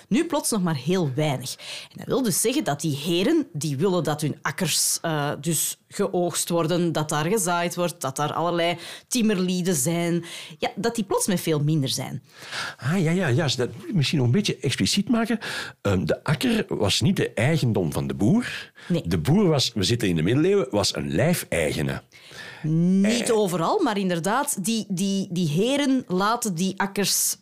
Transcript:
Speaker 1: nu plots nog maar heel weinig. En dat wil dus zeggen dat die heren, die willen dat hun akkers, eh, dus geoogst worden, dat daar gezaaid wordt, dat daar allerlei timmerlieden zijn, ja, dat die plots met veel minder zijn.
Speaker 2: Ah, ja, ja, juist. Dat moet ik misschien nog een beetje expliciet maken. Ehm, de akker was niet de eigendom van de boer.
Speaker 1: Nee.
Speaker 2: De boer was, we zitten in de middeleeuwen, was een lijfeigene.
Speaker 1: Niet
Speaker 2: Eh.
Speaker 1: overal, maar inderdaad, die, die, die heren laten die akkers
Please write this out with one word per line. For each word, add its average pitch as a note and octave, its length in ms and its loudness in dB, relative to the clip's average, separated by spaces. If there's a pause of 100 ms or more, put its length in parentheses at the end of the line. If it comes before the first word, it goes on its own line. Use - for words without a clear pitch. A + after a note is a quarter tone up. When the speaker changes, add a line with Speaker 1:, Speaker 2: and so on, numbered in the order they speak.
Speaker 1:
nu C#4+ 160 2
plots D#4 260 -2
nog G#3+ 120 0
maar E3 140 0
heel D3+ 380 0
weinig. C3 400 -2 (360)
En - 80 -18
dat - 80 -12
wil A#3+ 160 0
dus A3 180 0
zeggen C4 240 0
dat - 160 -2
die D3+ 160 -2
heren, F#3+ 560 0
die D3 240 -4
willen F3+ 280 2
dat D3+ 160 -2
hun D3+ 220 -2
akkers, - 600 -2
eh, D3+ 280 -2 (100)
dus D#3 360 -2 (120)
geoogst F3+ 600 -2
worden, E3+ 440 0
dat D3+ 160 0
daar D3+ 180 0
gezaaid F3 480 0
wordt, F3 260 -2
dat C3 160 -4
daar D3 160 -2
allerlei E3+ 440 0 (320)
timmerlieden F#3 680 0
zijn, E3+ 500 0 (340)
ja, - 180 -4
dat A#3 180 -2
die A3+ 100 -2
plots A#4+ 220 -2
met F3+ 140 0
veel D#3 200 0
minder D3 280 2
zijn. B2+ 340 -6 (540)
Speaker 2:
Ah, E3 260 0
ja, D#3 80 2
ja, F3 200 2
juist. C3+ 260 2
Dat B2 200 0
moet F4 120 -14
ik C4 60 -2
misschien D3+ 240 2
nog B2 80 4
een A#2 60 4
beetje G3+ 240 2
expliciet - 520 0
maken. A3+ 300 2 (440)
Ehm, F#2+ 220 2
de - 200 -2
akker A3 440 2
was - 320 0
niet F#3 160 2
de - 160 0
eigendom A2 600 2
van C#2+ 140 -2
de C2+ 80 -4
boer. D#3 580 0 (160)
Speaker 1:
Nee. E3+ 180 0
Speaker 2:
De F3 120 2
boer F3 300 4
was, D3 260 2
we G#2 80 0
zitten A#2 260 2
in E2+ 80 2
de D#2 60 2
middeleeuwen, D#3+ 480 4
was G2+ 260 0
een C#2+ 180 -2
lijfeigene. D#2 880 0 (600)
Speaker 1:
Niet F#3+ 680 2
Speaker 2:
Eh. A3 60 4
Speaker 1:
overal, G#3 460 2
maar G#3+ 160 2
inderdaad, G3 680 0
die, A3 240 -2
die, G3 420 -2
die F3 180 0
heren B3+ 580 2
laten G3+ 480 0
die F#3+ 220 -2
akkers - 640 -2